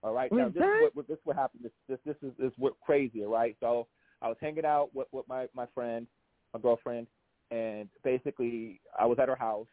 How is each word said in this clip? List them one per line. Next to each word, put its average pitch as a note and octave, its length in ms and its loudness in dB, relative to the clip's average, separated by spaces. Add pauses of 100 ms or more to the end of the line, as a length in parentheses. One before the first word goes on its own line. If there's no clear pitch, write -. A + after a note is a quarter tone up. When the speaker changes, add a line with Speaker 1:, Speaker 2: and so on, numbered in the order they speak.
Speaker 1:
All A2 100 -2
right, B2+ 180 0
now, A#3+ 180 4
this - 80 -4
is - 40 2
Speaker 2:
Wednesday? G#4 200 4
Speaker 1:
what, A4+ 140 4
what, - 120 -8
this - 100 -4
is - 80 -18
what D#3+ 100 0
happened. B2+ 280 -2
This, A#2 80 -10 (180)
this, B2+ 160 -4
this D3 100 -4 (140)
is, B2 100 -12
is B2+ 180 0
what C3 220 0
crazy, B2+ 440 2
all G#2 80 -2
right? A2+ 280 2
So A#2+ 280 0 (340)
I A2+ 60 -4
was A2+ 120 -4
hanging D#3 260 -4
out D3 300 4
with, C3 160 -4
with C3 160 -8
my, B2+ 260 -6
my B2 200 -6
friend, A#2 340 -4 (460)
my A2+ 60 -8
girlfriend, A#2 480 0 (440)
and A2 380 -6 (140)
basically A#2+ 760 -2 (180)
I G#2 80 4
was A#2+ 140 4
at B2+ 100 4
her C3 60 0
house. A2+ 380 -4